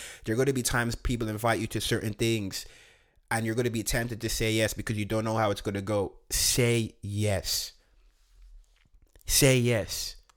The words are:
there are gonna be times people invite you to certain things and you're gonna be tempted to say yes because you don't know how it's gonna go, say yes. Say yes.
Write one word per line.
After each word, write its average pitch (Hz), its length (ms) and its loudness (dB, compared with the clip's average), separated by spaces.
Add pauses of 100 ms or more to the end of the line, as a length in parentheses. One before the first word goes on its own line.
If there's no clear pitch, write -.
(240)
there 113 80 0
are 110 40 -2
gonna 131 160 2
be 123 100 -2
times 120 320 0
people 117 340 -2
invite 107 300 2
you 113 80 -2
to 113 120 -4
certain 107 340 -2
things 110 520 -2 (640)
and 113 140 -2
you're 110 100 -2
gonna 120 160 0
be 110 100 -4
tempted 117 400 -4
to 113 80 -2
say 110 220 0
yes 110 220 2
because 107 240 -4
you 104 80 -2
don't 110 180 0
know 110 140 0
how 110 120 4
it's 101 120 -2
gonna 98 200 -4
go, 98 320 0 (160)
say 120 720 2
yes. 101 680 -2 (1500)
Say 135 320 6
yes. 117 600 -2 (200)